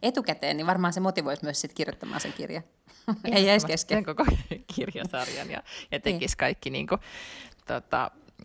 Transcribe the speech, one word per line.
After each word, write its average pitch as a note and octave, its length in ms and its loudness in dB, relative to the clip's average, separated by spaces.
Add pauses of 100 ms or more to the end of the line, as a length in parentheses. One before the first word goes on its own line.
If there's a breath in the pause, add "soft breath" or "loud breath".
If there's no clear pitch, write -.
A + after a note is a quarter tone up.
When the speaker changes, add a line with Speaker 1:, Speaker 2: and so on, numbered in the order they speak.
Speaker 1:
etukäteen, D#3+ 560 0
niin D#3+ 100 -2
varmaan F3+ 260 4
se F3 60 -2
motivoisi E3+ 440 0
myös D3 180 -2
sit - 120 -6
kirjoittamaan - 480 -4
sen D3 120 -4
kirjan. D#3 300 -6
<laughs> - 600 -6
Ei - 80 -2
jäisi G3 180 6
Speaker 2:
Ehdottomasti G3+ 180 6
Speaker 1:
kesken. E3 300 0
Speaker 2:
sen G#3+ 80 0
koko - 200 0 (260)
<laughs> - 240 -10
kirjasarjan D3 760 -4
ja, - 120 -8 (280 loud breath)
ja C#3+ 80 -2
tekisi F3 200 0 (140)
Speaker 1:
Niin. - 40 -8
Speaker 2:
kaikki C3+ 320 0
niinku, C#3 280 0 (680 loud breath)
tota, B2 440 0 (340)